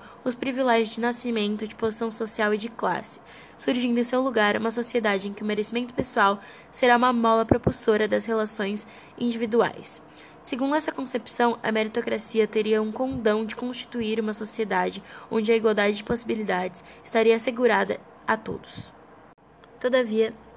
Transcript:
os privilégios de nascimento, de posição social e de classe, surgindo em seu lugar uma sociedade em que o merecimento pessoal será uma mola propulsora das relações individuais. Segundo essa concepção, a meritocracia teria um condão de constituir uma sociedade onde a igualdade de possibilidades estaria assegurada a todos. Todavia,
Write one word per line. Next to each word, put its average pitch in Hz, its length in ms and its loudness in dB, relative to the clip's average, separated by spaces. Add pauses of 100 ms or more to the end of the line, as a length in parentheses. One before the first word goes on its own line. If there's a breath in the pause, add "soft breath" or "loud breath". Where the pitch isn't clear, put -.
(240 loud breath)
os 247 120 -2
privilégios 240 600 0
de 220 60 -6
nascimento, 220 640 -2
de 220 80 -14
posição 226 360 -4
social 214 420 0
e 214 40 2
de 220 120 -6
classe, - 500 -4 (380 loud breath)
surgindo 247 420 0
em 240 40 2
seu 254 180 0
lugar 214 360 2
uma 220 140 -2
sociedade 220 560 -2
em 202 60 -8
que 208 100 -10
o - 20 -6
merecimento 214 480 -2
pessoal 202 460 2 (300 loud breath)
será 240 280 4
uma 247 160 4
mola 226 320 4
propulsora 214 640 2
das 208 180 0
relações 214 600 -2 (300 loud breath)
individuais. 226 840 -2 (420 loud breath)
Segundo 277 320 -2
essa 311 160 0
concepção, 240 720 -2
a 220 80 0
meritocracia 220 760 0
teria 214 360 0
um 220 100 -4
condão 220 540 0
de 214 100 -8
constituir 240 640 -4
uma 214 140 -2
sociedade 196 680 -2 (300 loud breath)
onde 226 200 2
a 226 40 8
igualdade 208 420 2
de - 60 -8
possibilidades 214 800 -4 (200 loud breath)
estaria 226 320 4
assegurada 226 640 2 (280)
a 220 100 2
todos. - 560 -12 (880)
Todavia, 226 540 2 (240)